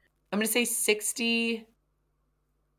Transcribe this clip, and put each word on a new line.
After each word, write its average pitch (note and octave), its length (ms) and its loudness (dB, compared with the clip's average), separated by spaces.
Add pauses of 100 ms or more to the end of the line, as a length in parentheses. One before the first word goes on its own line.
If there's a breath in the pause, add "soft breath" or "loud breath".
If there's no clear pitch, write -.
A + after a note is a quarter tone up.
(320)
I'm G3 80 -2
gonna A3+ 80 0
say A#3+ 180 2
sixty A#3 1000 0 (1120)